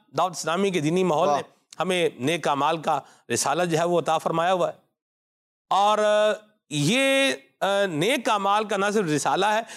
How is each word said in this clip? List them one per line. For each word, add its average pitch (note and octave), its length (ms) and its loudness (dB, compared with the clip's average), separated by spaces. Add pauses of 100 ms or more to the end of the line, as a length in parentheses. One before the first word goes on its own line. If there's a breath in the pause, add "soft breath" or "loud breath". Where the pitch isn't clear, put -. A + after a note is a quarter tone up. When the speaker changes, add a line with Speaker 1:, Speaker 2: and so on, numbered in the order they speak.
(180)
Speaker 1:
دعوت F3 140 2
اسلامی E3+ 380 -2
کے F3+ 100 -2
دینی E3 240 0
ماحول D#3+ 240 2
نے D3 40 2
Speaker 2:
واہ۔ C#3+ 100 0 (380)
Speaker 1:
ہمیں F3 280 0 (100)
نیک D#3 300 -2
اعمال D3 280 0
کا D#3 240 -2 (340 loud breath)
رسالہ D3 280 0
جو E3 160 0
ہے E3 60 0
وہ F3 140 0
عطا D#3+ 200 0
فرمایا E3+ 340 -2
ہوا E3+ 160 0
ہے - 40 -8 (1000)
اور G3+ 280 2 (720)
یہ، C4 600 2 (280)
آ، G3 260 0
نیک G#3 420 -2
اعمال G#3 360 0
کا G#3 120 -4
نہ G3 80 0 (100)
صرف G3 160 0
رسالہ D3+ 360 0
ہے G#3+ 140 0 (160 loud breath)